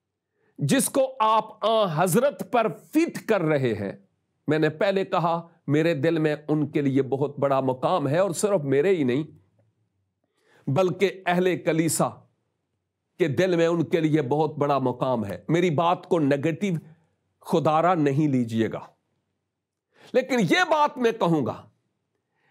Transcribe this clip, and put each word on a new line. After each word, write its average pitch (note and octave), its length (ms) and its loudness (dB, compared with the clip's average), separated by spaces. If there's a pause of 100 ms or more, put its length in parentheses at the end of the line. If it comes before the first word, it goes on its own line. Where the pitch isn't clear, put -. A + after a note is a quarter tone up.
(600)
जिसको C4 440 0
आप A3 600 -2
आ A3 220 2
हजरत F#3 680 0
पर A3 200 2
फिट - 460 -2
कर G3+ 240 0
रहे C3 320 0
हैं, G2 340 -8 (400)
मैंने D3+ 200 2
पहले G3 360 -2
कहा, E3+ 440 -2 (200)
मेरे D#3 260 2
दिल D#3+ 240 0
में D3+ 280 -2
उनके D3+ 360 -2
लिए C#3 200 0
बहुत C3 360 -4
बड़ा C3+ 220 0
मकाम C#3 480 -2
है, E3+ 160 2
और F#3 80 -2
सिर्फ G3 300 -2
मेरे C#3+ 280 2
ही E3 140 0
नहीं, C3 220 -2 (1400)
बल्कि F#3 380 0
अहले F3+ 500 0
कलीसा D#3+ 520 0 (1080)
के E3+ 100 2
दिल F3 280 0
में E3 120 4
उनके E3+ 320 0
लिए D#3 220 2
बहुत D3 320 -2
बड़ा C#3+ 240 0
मकाम B2+ 460 -2
है। G2 260 -10
मेरी F3 200 2
बात E3+ 360 0
को F3 120 0
नेगेटिव D#3 640 -2 (600)
खुदारा D#3+ 520 2
नहीं D3 340 2
लीजिएगा, A2+ 680 -2 (1200)
लेकिन B3+ 260 0
यह E4+ 240 4
बात D4 340 2
मैं A3+ 200 0
कहूंगा D3+ 520 -2 (800)